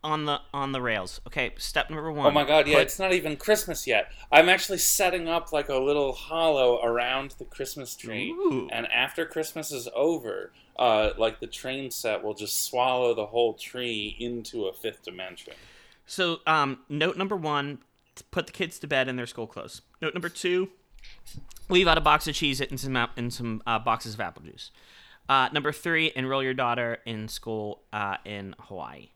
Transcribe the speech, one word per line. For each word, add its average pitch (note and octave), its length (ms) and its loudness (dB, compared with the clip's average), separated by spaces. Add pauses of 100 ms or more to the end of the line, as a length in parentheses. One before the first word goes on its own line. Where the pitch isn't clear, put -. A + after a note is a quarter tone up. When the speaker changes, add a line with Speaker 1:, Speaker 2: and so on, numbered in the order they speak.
Speaker 1:
on D#3 220 0
the, C#3+ 140 0 (140)
on C#3 180 -4
the C3+ 100 -2
rails. G#2+ 460 -2
Okay, B2+ 300 -4
step - 320 -2
number D#3 200 -6
Speaker 2:
Oh D#3 40 -6
Speaker 1:
one. D3 220 4
Speaker 2:
my D3 100 4
God, D3 220 6
yeah, D3 80 6
Speaker 1:
Put C#3 80 8
Speaker 2:
it's - 160 -4
not F#3+ 140 2
even D#3 220 0
Christmas G#3 520 0
yet. G#2+ 240 2 (200)
I'm D#3+ 160 12
actually F#3 300 4
setting F3+ 500 2
up, E3 240 -2
like, D3 180 0
a C3+ 80 2
little C#3 360 2
hollow D3 720 4
around B2 560 0
the C3 60 -10
Christmas C3+ 500 -8
tree, A2+ 360 -6
Speaker 1:
Ooh. E4+ 400 -2
Speaker 2:
and A#2 200 -4
after C3 340 0
Christmas D#3 460 -6
is A#2+ 240 -8
over, A#2 560 -2 (260)
uh, G#2+ 400 4
like, A2 220 0
the A#2 80 -10
train C3 420 -8
set G#2+ 340 -4
will G#2+ 120 -4
just - 300 -4
swallow B2+ 500 2
the G#2+ 100 -4
whole A2+ 300 2
tree A2 640 -6
into A#2 460 -6
a F#2+ 80 -4
fifth - 300 -8
dimension. F2+ 500 -14 (520)
Speaker 1:
So, F3 400 -2
um, D3 340 2 (100)
note D3+ 280 0
number G3 180 -2
one, C#3+ 440 -2 (360)
t-, - 140 -20
put - 160 -4
the - 80 -20
kids F3 260 -6
to D#3 80 -12
bed C3+ 200 2
in B2+ 80 -4
their B2 100 -4
school A#2 220 -10
clothes. - 340 -14 (180)
Note D#3 140 -2
number E3+ 160 -6
two, F#3 400 0 (1000)
leave F#3 180 6
out D#3+ 100 6
a D#3+ 40 2
box D3+ 260 6
of D3 80 -2
Cheez-It C#3 340 0
and C3 100 -6
some C3+ 160 -4
ap-, A#2 220 0
and A#2+ 160 -4
some, A2+ 320 -6
uh, A2+ 140 0
boxes A2+ 340 -2
of A2 80 -8
apple E2+ 220 -8
juice. - 260 -16 (580)
Uh, C3+ 240 4
number D3 200 0
three, D#3+ 440 0
enroll C3 280 0
your C3 100 0
daughter A#2+ 520 0
in A2 220 -6
school, G#2+ 540 -6 (100)
uh, G2+ 340 -4
in G2 340 -10
Hawaii. C#2+ 560 -14